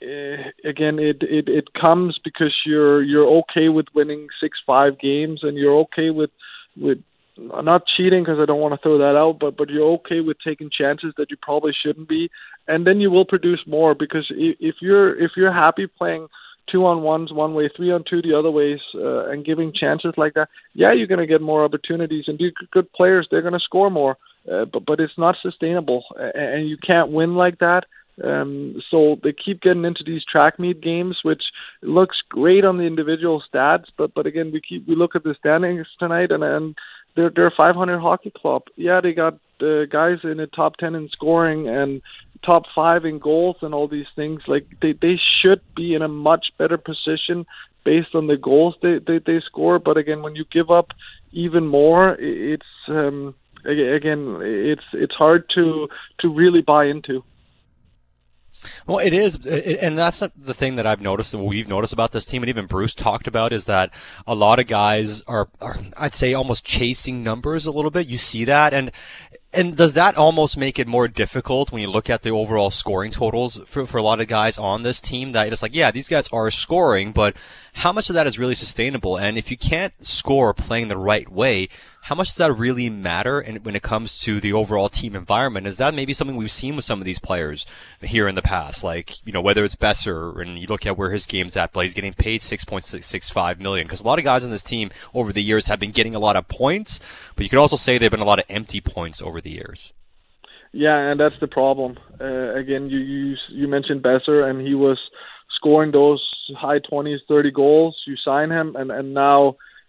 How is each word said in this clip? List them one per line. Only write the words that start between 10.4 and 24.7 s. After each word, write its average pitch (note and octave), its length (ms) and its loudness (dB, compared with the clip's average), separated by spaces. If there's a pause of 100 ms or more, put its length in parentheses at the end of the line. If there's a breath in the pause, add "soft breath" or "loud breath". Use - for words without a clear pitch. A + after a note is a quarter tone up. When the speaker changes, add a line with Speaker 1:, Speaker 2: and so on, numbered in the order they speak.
Speaker 1:
taking D#3 240 -8
chances D3 480 -2
that D3+ 140 -4
you C#3+ 100 -12
probably D3 320 -2
shouldn't D3+ 360 -6
be. D#3+ 200 -2 (380 loud breath)
And D#3+ 180 0
then F#3+ 160 4
you G3+ 100 4
will F3+ 140 6
produce F3 420 0
more D#3 280 4
because D3+ 360 -4
i-, E3 280 -2
if D#3+ 240 -4
you're, G3 360 4
if E3 180 0
you're F#3 160 4
happy F3 340 2
playing E3 400 -6 (440 loud breath)
two F#3 140 4
on E3+ 180 2
ones D#3+ 300 -2
one D#3 220 -2
way, D3+ 200 0
three F3 180 -2
on E3+ 120 -2
two E3+ 160 -2
the D#3+ 160 2
other D#3 140 2
ways, D3 300 0 (140)
uh, B2+ 360 -4
and C#3+ 140 -8
giving D#3+ 280 -2
chances D#3 460 -2
like D3+ 160 0
that, D#3 140 0 (260 soft breath)
yeah, - 180 6
you're A#3 140 2
gonna F3+ 180 0
get D#3 160 4
more D#3 240 2
opportunities, D#3 640 -4
and D3+ 100 -6
the F3 140 -2
g-, - 220 -16
good F3+ 200 2
players, F3+ 380 4
they're E3 120 0
gonna F3 180 -4
score G3 300 2
more, C#3 280 0 (340 soft breath)
uh, G#2+ 140 -2
but, - 180 -8